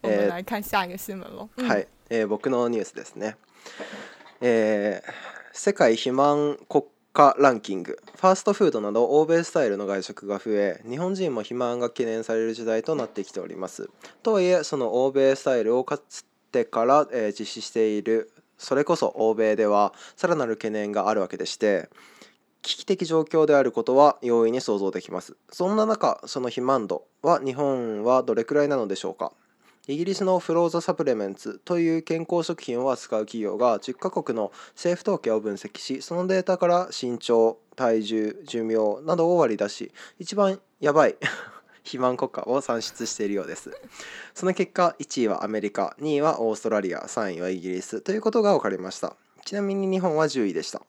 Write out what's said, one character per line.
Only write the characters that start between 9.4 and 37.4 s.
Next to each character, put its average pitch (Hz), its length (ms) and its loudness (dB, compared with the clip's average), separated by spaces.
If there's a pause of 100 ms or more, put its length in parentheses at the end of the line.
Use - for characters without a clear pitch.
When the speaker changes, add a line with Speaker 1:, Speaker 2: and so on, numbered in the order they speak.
Speaker 2:
ス 165 100 -10
タ 156 120 2
イ 107 60 2
ル 101 60 0
の 101 100 -4
外 98 160 -2
食 - 240 -14
が 101 120 -2
増 113 140 -6
え、 101 360 0
日 127 100 -6
本 185 160 -2
人 180 200 -2
も 113 60 -4
肥 113 140 -8
満 120 240 -2
が 123 100 -2
懸 120 160 -4
念 113 200 -2
さ 113 100 -2
れ 113 100 0
る 113 100 -2
時 113 120 -8
代 113 160 0
と 160 120 -2
な 127 120 -2
っ - 20 -12
て 98 160 -8
き - 80 -16
て 95 80 -8
お 87 60 -10
り 85 100 -12
ま 92 120 -8
す。 - 200 -12 (340)
と 220 120 2
は 196 60 4
い 180 60 4
え、 180 180 4
そ - 120 -6
の 123 280 0
欧 135 80 2
米 135 220 4
ス 135 100 -8
タ 131 120 2
イ 113 80 2
ル 113 120 2
を 127 80 0
か 147 140 -6
つ - 280 -18 (260)
て 120 120 2
か 117 200 -2
ら、 143 280 6
え 113 160 0
ー、 104 100 -2
実 107 80 -8
施 - 160 -12
し - 80 -12
て 110 180 2
い 104 140 0
る、 110 280 0 (280)
そ - 160 -4
れ 143 100 2
こ 165 120 2
そ 120 100 0 (100)
欧 110 180 2
米 107 220 2
で 107 100 2
は、 104 280 2 (220)
さ - 120 -4
ら 170 60 4
な 143 100 0
る 113 120 -2
懸 110 140 -6
念 104 220 -4
が 101 160 0
あ 110 60 2
る 104 60 2
わ 90 80 -2
け - 80 -10
で 90 100 -6
し - 100 -8
て、 98 320 2 (720)
危 - 160 -8
機 - 60 -18
的 185 220 -2
状 160 160 2
況 156 240 2
で 151 80 6
あ 139 80 6
る 123 100 2
こ 113 100 -2
と 127 140 2
は 143 240 8
容 117 260 4
易 113 60 2
に 127 80 -2
想 104 180 0
像 98 120 0
で 92 100 -4
き - 100 -16
ま 92 100 -6
す。 - 160 -20 (140)
そ 180 220 -2
ん 214 40 0
な 220 100 2
中、 214 400 0
そ - 140 -8
の 123 80 -4
肥 117 120 -6
満 127 260 2
度 - 200 -6 (160)
は 156 200 4
日 135 120 -4
本 123 500 -2
は 127 180 4
ど 123 120 0
れ 113 100 0
く 143 100 -4
ら 147 100 4
い 143 40 0
な 143 80 0
の 117 100 0
で 95 100 -4
し - 80 -12
ょ 90 60 -4
う - 40 -8
か。 - 180 -6 (540)
イ 143 120 -6
ギ 175 80 -2
リ 196 80 -2
ス 196 100 -4
の 185 140 4
フ 175 160 -2
ロ 170 120 4
ー - 40 2
ザ 170 100 -2
サ 180 140 -2
プ 165 100 -2
リ 131 100 2
メ 104 120 -2
ン 98 80 -6
ツ - 280 -12
と 175 160 -2
い 165 200 2
う 160 40 -4
健 165 260 -4
康 175 140 0
食 165 200 -6
品 120 200 -4
を 135 80 2
扱 120 300 -2
う 107 60 -2
企 113 160 -8
業 104 160 -2
が 117 220 4
十 131 120 -10
カ 185 180 -6
国 139 240 -4
の 107 160 -4 (240)
政 175 220 -2
府 - 60 -18
統 196 200 -2
計 117 80 -2
を 110 100 2
分 104 140 -4
析 - 240 -14
し、 - 220 -8
そ - 140 -10
の 180 120 -2
デ 190 140 2
ー - 20 -6
タ 185 140 0
か 180 120 2
ら 180 200 2
身 120 300 -6
長、 113 400 4 (180)